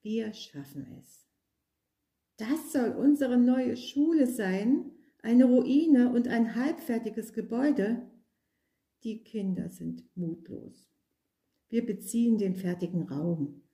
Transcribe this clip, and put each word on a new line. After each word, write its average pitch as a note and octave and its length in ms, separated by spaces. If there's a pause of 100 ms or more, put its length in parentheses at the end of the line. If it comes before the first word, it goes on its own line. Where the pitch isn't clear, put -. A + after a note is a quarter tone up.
„Wir A3 320
schaffen C#3 520 (140)
es.“ - 260 (1080)
„Das B3+ 360
soll A#3+ 180
unsere C4+ 480
neue B3 400
Schule D4 480
sein? A3 640 (320)
Eine B3 240
Ruine B3+ 680
und A#3+ 160
ein A3+ 260
halbfertiges A#3 760
Gebäude?“ A3+ 720 (1000)
Die A3 220
Kinder F#3+ 460
sind - 340 (100)
mutlos. - 760 (800)
„Wir A#3 160
beziehen A#3 500
den G3 180
fertigen F3 500
Raum. D3+ 580 (120)